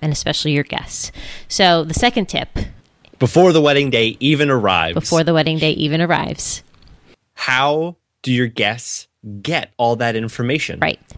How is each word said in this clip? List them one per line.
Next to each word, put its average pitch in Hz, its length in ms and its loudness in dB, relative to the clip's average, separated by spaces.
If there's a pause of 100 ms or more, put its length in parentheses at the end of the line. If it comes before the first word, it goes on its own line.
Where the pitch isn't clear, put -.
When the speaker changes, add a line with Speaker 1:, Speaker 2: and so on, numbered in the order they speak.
Speaker 1:
and 156 100 -2
especially 151 420 -2
your 143 100 2
guests. - 480 -8 (360)
So 170 360 4
the 160 100 -6
second 240 360 0
tip. - 200 -6 (680)
Speaker 2:
Before 170 340 6
the 160 80 4
wedding 143 280 4
day 113 300 2
even 143 300 2
arrives. 92 460 2
Speaker 1:
Before 165 280 2
the 170 100 2
wedding 160 240 2
day 156 140 0
even 151 300 0
arrives. - 600 -4 (720)
Speaker 2:
How 147 640 0 (240)
do 131 120 -2
your 123 140 2
guests 113 600 -4 (340)
get 139 360 -6
all 117 200 2
that 117 180 -2
information? 120 640 -4
Speaker 1:
Right. - 200 -4 (180)